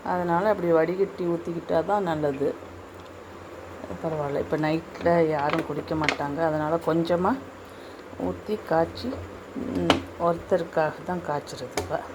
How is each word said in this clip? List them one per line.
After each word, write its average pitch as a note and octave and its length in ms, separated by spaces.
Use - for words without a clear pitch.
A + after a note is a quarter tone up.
அதனால F3+ 440
அப்படி F3 240
வடிகட்டி F3+ 520
ஊத்திக்கிட்டா E3 600
தான் G3+ 160
நல்லது. D3 520
பரவாயில்ல. D3 360
இப்ப - 180
நைட்ல E3 720
யாரும் D#3 380
குடிக்க D3+ 280
மாட்டாங்க. D3 440
அதனால D#3 480
கொஞ்சமா E3+ 500
ஊத்தி F#3 360
காய்ச்சி, E3 440
ம், E3 320
ஒருத்தருக்காக E3+ 720
தான் F3+ 220
காய்ச்சறது C#3 500
இப்ப. - 220